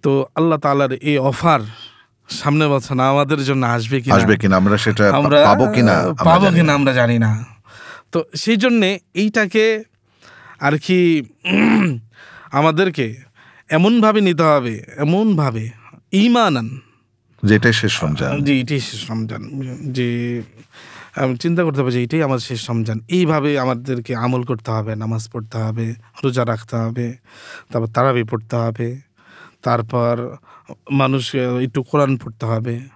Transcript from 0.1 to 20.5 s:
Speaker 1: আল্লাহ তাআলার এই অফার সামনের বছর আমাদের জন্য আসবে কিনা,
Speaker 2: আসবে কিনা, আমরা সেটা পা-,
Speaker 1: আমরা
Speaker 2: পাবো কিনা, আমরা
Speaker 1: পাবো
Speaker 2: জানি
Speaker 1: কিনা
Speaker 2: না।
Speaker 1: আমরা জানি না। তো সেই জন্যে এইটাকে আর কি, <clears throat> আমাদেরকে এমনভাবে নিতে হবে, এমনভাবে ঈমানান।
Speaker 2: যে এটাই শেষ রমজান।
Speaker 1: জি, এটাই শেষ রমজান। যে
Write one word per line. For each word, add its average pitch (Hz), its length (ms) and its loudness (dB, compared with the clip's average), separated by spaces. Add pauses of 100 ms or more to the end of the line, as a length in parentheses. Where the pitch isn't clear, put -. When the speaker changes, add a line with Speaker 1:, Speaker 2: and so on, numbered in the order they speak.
Speaker 1:
আল্লাহ 160 240 0
তাআলার 139 340 0
এই 143 240 -2
অফার 139 420 2 (680)
সামনের 147 400 0
বছর 135 300 0
আমাদের 139 440 2
জন্য 135 220 0
আসবে 117 360 -2
কিনা, 107 140 2
Speaker 2:
আসবে 98 220 4
কিনা, 95 200 4
আমরা 101 200 4
সেটা 107 340 2
পা-, - 60 2
Speaker 1:
আমরা 147 260 4
Speaker 2:
পাবো 131 280 6
কিনা, - 280 4
আমরা 170 240 -2
Speaker 1:
পাবো 175 220 6
Speaker 2:
জানি 180 100 4
Speaker 1:
কিনা 170 120 4
Speaker 2:
না। 147 60 4
Speaker 1:
আমরা 139 200 2
জানি 120 260 2
না। 110 260 0 (680)
তো 170 120 -2 (120)
সেই 220 220 0
জন্যে 202 420 2 (140)
এইটাকে 214 720 0 (760)
আর 143 180 2
কি, 170 460 2 (200)
<clears throat> 190 1080 -2
আমাদেরকে 151 640 0 (540)
এমনভাবে 214 520 4
নিতে 170 220 2
হবে, 127 400 0 (140)
এমনভাবে 147 720 0 (420)
ঈমানান। 185 680 2 (640)
Speaker 2:
যে 107 120 6
এটাই 113 180 4
শেষ 107 300 -2
রমজান। 131 400 -2
Speaker 1:
জি, 139 160 2
এটাই 131 200 -4
শেষ 113 320 -10
রমজান। 110 380 -8 (360)
যে 120 560 -4 (760)